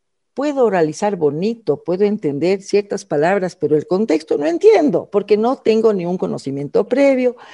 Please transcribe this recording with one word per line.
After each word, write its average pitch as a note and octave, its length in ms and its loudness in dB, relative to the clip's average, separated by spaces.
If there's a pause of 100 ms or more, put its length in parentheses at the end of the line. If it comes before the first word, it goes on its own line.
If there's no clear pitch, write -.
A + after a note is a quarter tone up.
(340)
puedo C#4 320 0
oralizar F#3+ 500 -2
bonito, D#3+ 680 -2
puedo F#3 220 -2
entender F#3 560 -2
ciertas G3+ 460 -4
palabras, F3 500 -2
pero D3+ 200 0
el D3 100 -2
contexto A3+ 500 -2
no C#4+ 80 -4
entiendo, D#4+ 680 2
porque G3+ 280 0
no B3 180 -2
tengo A3 380 0
ni F3 100 -4
un F3+ 140 -4
conocimiento C#3+ 680 -4
previo, B3+ 500 2 (180)